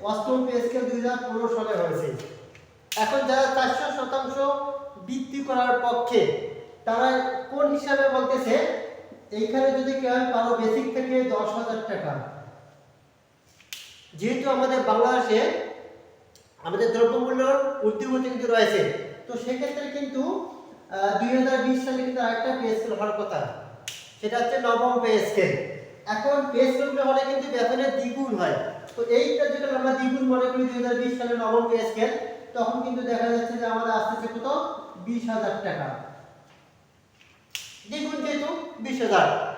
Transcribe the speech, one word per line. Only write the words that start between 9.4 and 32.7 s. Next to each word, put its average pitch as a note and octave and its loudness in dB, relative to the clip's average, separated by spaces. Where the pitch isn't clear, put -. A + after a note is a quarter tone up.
যদি C4+ 0
কেউ B3 2
পারো A#3+ 2
বেসিক B3+ 2
থেকে B3+ -2
দশ G#3+ 0
হাজার A3+ -4
টাকা, D3 -4
যেহেতু B3 -2
আমাদের B3+ 2
বাংলাদেশে A3+ 4
আমাদের G3+ 2
দ্রব্যমূল্য B3+ 4
ঊর্ধ্বগতি B3+ 0
কিন্তু A#3+ -4
রয়েছে, G#3 4
তো - -16
সেক্ষেত্রে C4+ -4
কিন্তু, C4+ -4
আহ, - -4
দুই B3 0
হাজার C4 4
বিশ B3+ 2
সালে B3+ -2
কিন্তু B3+ -2
আরেকটা A3+ 0
পে A#3 -2
স্কেল A3+ -2
হওয়ার G#3 -2
কথা, F3 -4
সেটা A3 -4
হচ্ছে A#3+ 0
নবম A#3+ 4
পে A3+ 2
স্কেল। F3 4
এখন C#4 2
পে A#3+ 2
স্কেলগুলো C4+ 0
হলে C4+ 4
কিন্তু C4+ -2
বেতনের B3+ 2
দ্বিগুণ B3 -4
হয়, E3+ 0
তো A#3 -2
এইটা D4 2
যেটা C#4 -2
আমরা C4 2
দ্বিগুণ C4 0
মনে B3+ 4
করি B3+ 0
দুই B3 -2
হাজার A#3+ 0
বিশ B3 0
সালে A#3+ -2
নবম A3+ 4
পে A#3 2
স্কেল, A3 0
তখন B3 -2